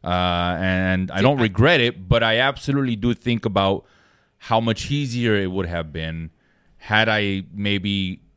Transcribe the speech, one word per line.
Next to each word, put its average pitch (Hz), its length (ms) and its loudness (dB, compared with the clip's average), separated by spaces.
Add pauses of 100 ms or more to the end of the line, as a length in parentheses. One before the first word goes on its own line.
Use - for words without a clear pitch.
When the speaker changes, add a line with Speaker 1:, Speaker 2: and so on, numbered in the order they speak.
Speaker 1:
Uh, 87 560 0
and 92 520 0
I 78 60 -4
Speaker 2:
See, 98 60 0
Speaker 1:
don't 135 160 4
Speaker 2:
I 117 40 2
Speaker 1:
regret 120 380 4
it, 104 260 -2
but 117 160 4
I 113 160 2
absolutely 135 560 0
do 113 180 0
think 117 320 -2
about 98 400 0 (520)
how 113 220 0
much 113 320 -2
easier 120 440 0
it 95 160 0
would 92 160 -2
have 85 240 -6
been 80 380 -8 (480)
had 110 320 0
I 101 340 0 (100)
maybe 101 680 -2 (160)